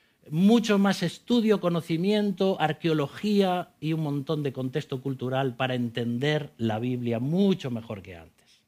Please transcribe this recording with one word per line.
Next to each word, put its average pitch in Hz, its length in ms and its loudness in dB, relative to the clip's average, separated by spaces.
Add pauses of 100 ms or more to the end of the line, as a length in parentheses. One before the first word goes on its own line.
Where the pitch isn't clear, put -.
(300)
mucho 208 480 6
más 196 240 2
estudio, 214 560 2
conocimiento, 190 1000 0
arqueología 170 1120 0 (100)
y 156 140 -2
un 160 60 -2
montón 147 420 -2
de 139 100 -4
contexto 131 480 -6
cultural 131 560 -4
para 127 180 -2
entender 123 840 -2
la 113 200 -2
Biblia 120 400 -2
mucho 175 520 0
mejor 110 320 -8
que 90 140 -16
antes. - 520 -20